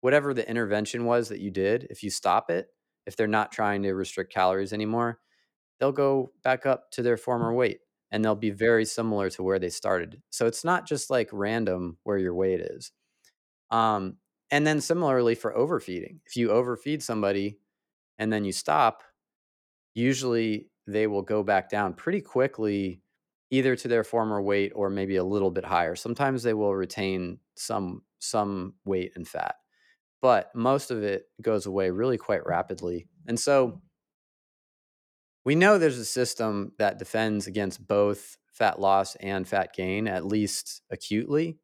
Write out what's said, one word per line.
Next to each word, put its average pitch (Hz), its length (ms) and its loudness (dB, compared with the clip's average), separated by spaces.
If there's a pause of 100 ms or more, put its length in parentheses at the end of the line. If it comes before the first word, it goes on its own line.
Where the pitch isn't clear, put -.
whatever 143 320 4
the 123 160 -2
intervention 110 560 -2
was 117 240 2
that 104 120 -10
you 98 100 -6
did, 98 400 0
if - 120 -14
you 101 80 -4
stop 95 400 0
it, 85 180 -2 (380)
if - 100 -14
they're 110 100 0
not 107 260 0
trying 101 300 0
to 98 100 0
restrict 95 400 -6
calories 95 400 0
anymore, 113 460 -2 (600)
they'll 135 140 2
go 135 400 0 (100)
back 131 220 0
up 131 280 0
to 127 100 -4
their 120 140 4
former 117 360 -2
weight 120 280 0 (300)
and 107 140 0
they'll 110 120 2
be 107 140 -2
very 110 340 4
similar 110 460 -2
to - 120 -10
where 95 160 2
they 90 120 -2
started. 92 600 -4
So - 160 0
it's 117 160 -2
not 170 240 0
just, - 240 -4
like, 123 220 0
random 98 720 -2
where 101 140 0
your 92 160 0
weight 92 260 2
is. - 320 -12 (800)
Um, 107 460 0 (340)
and 147 120 2
then 151 160 2
similarly 135 540 2
for 110 220 -4
overfeeding, 120 680 -2
if - 120 -10
you 117 140 2
overfeed 123 520 0
somebody 101 560 -2 (580)
and 110 160 -2
then 104 120 0
you 98 80 -2
stop, 143 500 2 (920)
usually 117 720 0 (180)
they 107 200 0
will 101 160 0
go 107 200 0
back 98 260 2
down 101 260 -2
pretty 185 260 -4
quickly, 104 800 -2 (500)
either 131 240 2
to 120 140 -6
their 117 160 2
former 110 360 0
weight 101 360 2
or 98 140 0
maybe 98 260 -2
a 90 80 2
little 98 260 2
bit 87 140 -4
higher. 85 320 0
Sometimes 127 460 -2
they 117 120 0
will 104 220 0
retain 92 640 -4 (180)
some, 95 460 -6 (160)
some 98 560 -4 (100)
weight 92 320 -2
and 87 100 -10
fat, - 300 -6 (680)
but 117 300 4
most 131 360 0
of 113 120 -2
it 98 240 -2 (160)
goes 107 240 0
away 95 240 0
really 117 260 0
quite 98 300 -2
rapidly. 87 600 -2 (220)
And 117 100 -2
so 131 440 2 (1600)
we 135 100 2
know 202 220 8
there's 151 220 4
a 113 80 -6
system 110 720 -2
that 101 200 2
defends 107 480 -2
against 98 400 -4
both 104 520 0 (120)
fat 104 300 0
loss 98 360 2
and 98 300 -4
fat 95 280 -2
gain, 98 340 -2
at 90 160 -4
least 104 640 -4
acutely. 143 760 -2